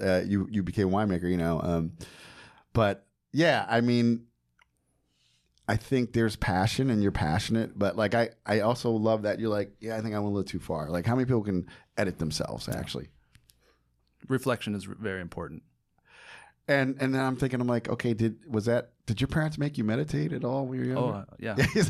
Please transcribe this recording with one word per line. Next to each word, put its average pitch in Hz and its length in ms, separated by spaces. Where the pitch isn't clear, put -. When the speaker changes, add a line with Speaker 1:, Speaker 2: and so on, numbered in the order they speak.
Speaker 1:
uh, 92 240
you, 98 240
you 104 120
became 92 260
a - 20
winemaker, 92 400
you 90 80
know? 82 240
Um, 82 300
but 101 340
yeah, 135 360
I 117 120
mean, 120 460
I 107 80
think 123 360
there's 113 240
passion 107 540
and 107 120
you're 98 100
passionate, 98 640
but 98 180
like, 107 180
I, 117 160
I 104 160
also 120 300
love 110 320
that 101 160
you're 113 100
like, 104 320
"Yeah, 110 160
I 110 40
think 107 140
I 104 40
went 104 140
a 101 40
little 95 80
too 92 140
far." 76 320
Like, 87 160
how 113 80
many 127 100
people 123 200
can 92 220
edit 98 220
themselves, - 500
Speaker 2:
Yeah. - 100
Speaker 1:
actually? - 300
Speaker 2:
Reflection 123 460
is 95 140
r-, 98 100
very 95 220
important. 85 420
Speaker 1:
And, 135 320
and 135 140
then 131 80
I'm 131 140
thinking, 127 240
I'm 123 80
like, 120 200
"Okay, 117 240
did, 113 260
was 107 140
that, 117 260
did 110 140
your 135 80
parents 156 280
make 147 220
you 117 60
meditate 147 480
at 127 120
all 135 220
when 127 180
you 127 100
were 123 60
Speaker 2:
Oh, 123 60
Speaker 1:
younger?" 104 120
Speaker 2:
uh, - 80
yeah. 104 180
Speaker 1:
<laughs> - 180
Yeah. 202 160